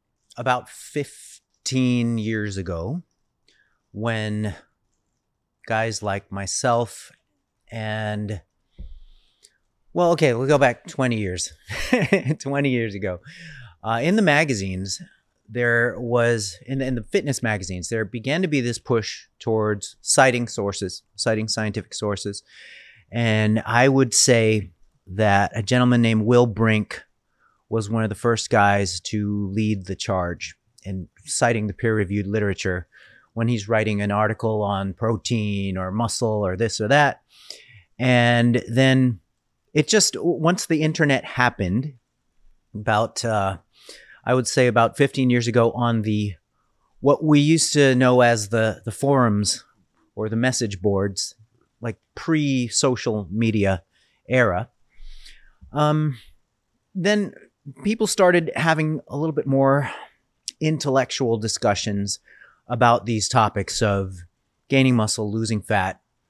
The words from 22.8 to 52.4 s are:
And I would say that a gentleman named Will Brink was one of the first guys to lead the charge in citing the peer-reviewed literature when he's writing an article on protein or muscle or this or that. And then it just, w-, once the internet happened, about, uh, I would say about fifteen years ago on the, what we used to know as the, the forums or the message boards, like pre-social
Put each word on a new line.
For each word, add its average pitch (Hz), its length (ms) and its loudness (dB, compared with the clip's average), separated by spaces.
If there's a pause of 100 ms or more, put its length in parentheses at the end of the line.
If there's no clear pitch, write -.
And 110 560 0
I 120 220 4
would 135 260 2
say 110 560 2 (360)
that 101 480 2
a 110 80 -4
gentleman 123 380 4
named 113 240 2
Will 123 220 6
Brink 107 560 0 (640)
was 113 220 -4
one 113 120 0
of 110 60 0
the 104 60 -4
first 117 340 -2
guys 101 520 2
to 101 520 -4
lead 107 340 -2
the 95 100 -8
charge 87 600 -4 (280)
in 95 240 -8 (160)
citing 113 420 0
the 98 80 -6
peer-reviewed 104 520 -2
literature 98 600 -4 (480)
when 113 140 -2
he's 107 200 -2
writing 107 340 0
an 101 80 -2
article 107 520 0
on 98 300 -2
protein 104 840 -4
or 92 120 -6
muscle 107 560 -2
or 92 80 -2
this 110 260 -4
or 107 80 -2
that. 143 340 2 (760)
And 120 680 2
then 131 520 2 (520)
it 151 160 2
just, 214 240 2
w-, 165 240 -2
once 170 300 0
the 156 160 0
internet 151 420 0
happened, 123 680 -2 (800)
about, 107 500 -2
uh, 98 320 -2 (640)
I 127 120 0
would 127 120 0
say 131 200 2
about 117 320 2
fifteen 135 320 2
years 120 180 2
ago 117 240 4
on 120 300 0
the, 104 320 -2 (640)
what 143 240 2
we 151 160 6
used 156 320 2
to 139 220 4
know 127 260 4
as 117 300 4
the, 110 340 0
the 113 80 -6
forums 120 720 0 (500)
or 107 140 -6
the 110 80 -4
message 113 460 -2
boards, 98 520 -2 (460)
like 117 160 -8 (180)
pre-social 127 1160 -2